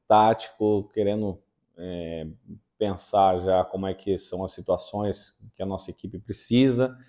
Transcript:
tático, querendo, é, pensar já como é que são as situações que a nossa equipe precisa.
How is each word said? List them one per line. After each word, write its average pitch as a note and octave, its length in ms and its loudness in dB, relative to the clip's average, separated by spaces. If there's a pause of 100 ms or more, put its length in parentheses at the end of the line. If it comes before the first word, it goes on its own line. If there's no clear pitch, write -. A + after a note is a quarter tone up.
tático, G#2+ 840 4
querendo, G2+ 480 -2 (360)
é, E2 500 -8 (500)
pensar F#2+ 640 2
já F#2 260 2
como G2 220 -6
é F#2 80 -2
que F#2+ 240 -2
são F#2+ 260 -8
as F#2 60 -6
situações - 880 -4 (140)
que - 80 -8
a F#2+ 40 -6
nossa F#2+ 260 -8
equipe - 260 -12
precisa. B2+ 800 0 (100)